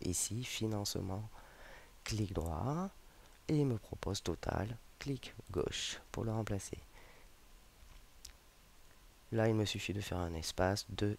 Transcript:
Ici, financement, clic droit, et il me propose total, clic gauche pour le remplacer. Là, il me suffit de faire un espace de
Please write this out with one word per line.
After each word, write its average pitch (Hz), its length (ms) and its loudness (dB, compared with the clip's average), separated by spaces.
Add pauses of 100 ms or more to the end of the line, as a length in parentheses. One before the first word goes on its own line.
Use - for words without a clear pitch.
Ici, 104 420 0
financement, 101 840 -2 (760)
clic 104 300 0
droit, 95 560 0 (580)
et 156 100 6
il 147 80 8
me 120 120 4
propose - 440 -4
total, 101 560 0 (220)
clic - 340 -4 (180)
gauche - 480 -2 (120)
pour - 120 -2
le 110 80 0
remplacer. 107 460 -2 (2500)
Là, 113 180 6
il 110 60 8
me 107 100 6
suffit 98 280 0
de 101 80 0
faire 90 180 0
un 85 160 2
espace 92 540 4
de 104 300 2